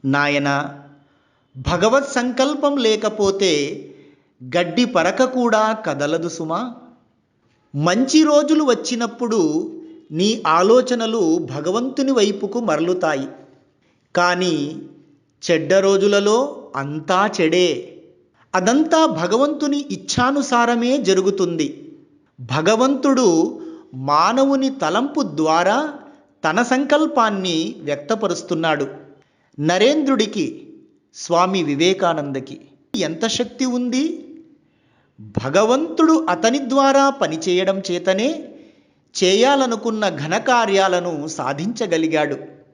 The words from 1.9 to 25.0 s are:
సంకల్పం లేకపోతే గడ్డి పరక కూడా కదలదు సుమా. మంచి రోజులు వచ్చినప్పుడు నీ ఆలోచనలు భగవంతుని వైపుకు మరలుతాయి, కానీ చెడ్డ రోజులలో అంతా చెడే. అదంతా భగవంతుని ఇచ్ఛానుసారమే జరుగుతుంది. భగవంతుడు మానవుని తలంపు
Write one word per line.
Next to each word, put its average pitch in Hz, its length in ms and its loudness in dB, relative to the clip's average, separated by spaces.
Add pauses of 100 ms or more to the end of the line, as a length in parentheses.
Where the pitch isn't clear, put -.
సంకల్పం 277 640 0
లేకపోతే 196 1080 0 (720)
గడ్డి 175 280 2
పరక 196 380 0
కూడా 233 500 2
కదలదు 165 560 -4
సుమా. 175 460 -6 (1000)
మంచి 220 480 2
రోజులు 302 420 4
వచ్చినప్పుడు 226 1080 -2 (380)
నీ 208 360 0
ఆలోచనలు 220 920 2
భగవంతుని 214 760 -2
వైపుకు 214 480 0
మరలుతాయి, 160 680 -2 (880)
కానీ 175 680 0 (680)
చెడ్డ 156 240 2
రోజులలో 202 1040 2
అంతా 156 540 -2 (100)
చెడే. 165 580 0 (560)
అదంతా 311 520 4
భగవంతుని 277 840 0
ఇచ్ఛానుసారమే 247 1080 0
జరుగుతుంది. 185 1000 -2 (420)
భగవంతుడు 220 1200 2 (340)
మానవుని 240 760 2
తలంపు 262 520 -2